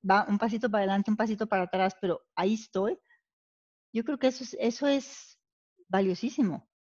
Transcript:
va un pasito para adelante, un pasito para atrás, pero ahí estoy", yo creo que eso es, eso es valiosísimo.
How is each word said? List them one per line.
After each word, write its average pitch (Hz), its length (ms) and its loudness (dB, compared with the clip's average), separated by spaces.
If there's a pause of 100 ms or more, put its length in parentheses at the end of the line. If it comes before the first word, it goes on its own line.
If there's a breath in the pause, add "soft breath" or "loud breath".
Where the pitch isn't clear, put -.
va 196 200 6
un 202 80 2
pasito 226 340 0
para 208 120 2
adelante, 196 280 0
un 214 60 2
pasito 220 300 -2
para 190 160 0
atrás, 190 380 0
pero 180 200 -2 (140)
ahí 190 200 2
estoy", 214 420 -4 (960 soft breath)
yo 226 120 -2
creo 285 140 -4
que 262 80 2
eso 262 180 -2
es, - 140 -12
eso 233 280 0
es - 520 -4 (500)
valiosísimo. 190 800 0 (140)